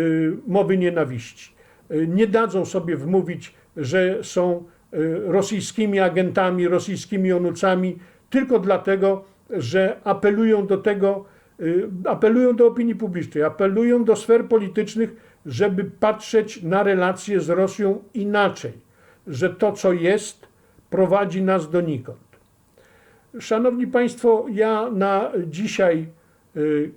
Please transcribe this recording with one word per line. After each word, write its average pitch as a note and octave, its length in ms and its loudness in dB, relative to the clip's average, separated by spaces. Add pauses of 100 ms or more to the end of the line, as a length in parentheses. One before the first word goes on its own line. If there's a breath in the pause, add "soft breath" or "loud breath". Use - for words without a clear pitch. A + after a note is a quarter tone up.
(480)
mowy F#3+ 300 2
nienawiści. D#3+ 800 -4 (340 soft breath)
E, D#3+ 180 -2
nie G3 200 2
dadzą F#3+ 380 0
sobie E3+ 320 -4
wmówić, E3+ 580 -4 (220 soft breath)
że F#3 460 -2
są, F3 400 -2 (300 soft breath)
e, - 40 -6 (340)
rosyjskimi G3 680 0
agentami, F3+ 680 0
rosyjskimi F#3 680 -2
onucami, F3+ 640 0 (320 loud breath)
tylko C4 300 2
dlatego, F#3+ 640 0 (240 soft breath)
że F#3 540 -2
apelują G#3 640 4
do F#3+ 100 2
tego, G3 480 0 (340 soft breath)
y, F3+ 300 0 (160)
apelują A#3+ 500 4
do A#3 120 6
opinii A#3 280 0
publicznej, F3 480 -4
apelują A3 600 2
do G#3+ 120 4
sfer A#3 320 2
politycznych, G#3+ 960 -2
żeby F#3 380 0
patrzeć G#3+ 800 -2
na F#3 200 0
relacje F#3+ 560 0
z D3+ 100 -4
Rosją G3 540 0 (100)
inaczej, G3+ 600 -2 (540 soft breath)
że E3 220 -2
to, G3+ 220 0
co F#3+ 220 0
jest, F3 540 -2 (420 soft breath)
prowadzi F#3+ 520 0
nas F#3 280 0
donikąd. D#3+ 680 -4 (1000 soft breath)
Szanowni B3 480 0
państwo, A#3+ 640 2
ja G#3+ 400 0
na G3 400 0 (140)
dzisiaj, E3+ 640 0 (500 soft breath)
y, D3+ 400 0